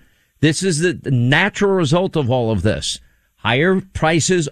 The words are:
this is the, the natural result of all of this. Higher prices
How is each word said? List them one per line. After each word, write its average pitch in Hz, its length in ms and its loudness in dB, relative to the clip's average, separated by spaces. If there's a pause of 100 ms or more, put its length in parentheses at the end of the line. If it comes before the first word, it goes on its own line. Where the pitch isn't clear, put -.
(400)
this 156 220 2
is 175 180 -2
the, 175 140 0
the - 160 -8
natural 156 600 2
result 180 440 0
of 131 140 -2
all 123 200 0
of 101 120 -2
this. 87 380 -2 (420)
Higher 156 380 0
prices 165 720 0